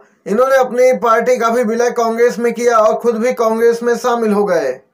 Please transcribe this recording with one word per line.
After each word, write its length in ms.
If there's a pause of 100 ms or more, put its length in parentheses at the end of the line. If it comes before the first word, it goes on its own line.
(260)
इन्होंने 300
अपनी 420
पार्टी 380
का 120
भी 140
विलय 280
कांग्रेस 480
में 140
किया 260
और 160
खुद 220
भी 160
कांग्रेस 500
में 140
शामिल 360
हो 120
गए। 280 (220)